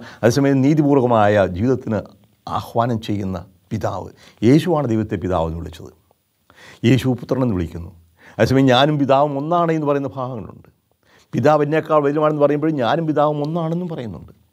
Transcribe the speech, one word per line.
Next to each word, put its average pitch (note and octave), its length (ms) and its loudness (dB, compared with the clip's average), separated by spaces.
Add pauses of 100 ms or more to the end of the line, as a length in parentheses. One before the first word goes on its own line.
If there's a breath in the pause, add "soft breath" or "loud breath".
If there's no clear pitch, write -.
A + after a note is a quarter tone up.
(220 loud breath)
അതേസമയം C3+ 420 2
നീതിപൂർവകമായ A#2+ 800 4 (100)
ജീവിതത്തിന് A2+ 440 -2 (460)
ആഹ്വാനം A#2 520 -4 (100)
ചെയ്യുന്ന G2 300 -4 (320)
പിതാവ്. G2+ 400 -6 (320 soft breath)
യേശുവാണ് D3+ 500 4
ദൈവത്തെ A2 320 -2
പിതാവ് E2+ 260 -2
എന്ന് E2 120 -8
വിളിച്ചത്, - 300 -16 (960 loud breath)
യേശു B2+ 320 2
പുത്രനെന്ന് B2 380 -2
വിളിക്കുന്നു. E2+ 340 -8 (440 loud breath)
അതേസമയം C3 380 2
ഞാനും D3 240 4
പിതാവും C#3 420 2
ഒന്നാണ് E3 380 0
എന്ന് D3 120 -4
പറയുന്ന C#3 280 -2
ഭാഗങ്ങളുണ്ട്. B2 500 -12 (640 soft breath)
പിതാവ് D3 320 2
എന്നേക്കാൾ D#3 400 0
വലുതാണെന്ന് D3+ 380 0
പറയുമ്പോഴും D3 380 0
ഞാനും C3+ 280 0
പിതാവും D3+ 360 0
ഒന്നാണെന്നും E3 460 -4
പറയുന്നുണ്ട്. B2 420 -12 (200)